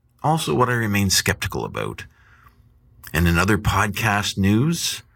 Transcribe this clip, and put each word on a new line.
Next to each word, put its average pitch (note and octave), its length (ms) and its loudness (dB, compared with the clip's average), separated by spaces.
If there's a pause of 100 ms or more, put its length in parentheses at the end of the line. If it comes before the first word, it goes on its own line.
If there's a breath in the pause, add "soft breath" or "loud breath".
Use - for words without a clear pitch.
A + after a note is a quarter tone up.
(220)
also D3+ 320 0
what A#2+ 160 2
I B2 40 0
remain G2+ 360 0
skeptical - 560 -2
about. G#1 400 -8 (1040 soft breath)
And E2+ 160 2
in E2+ 100 2
other G2 200 2
podcast G#2 800 0
news, A2 640 0 (140)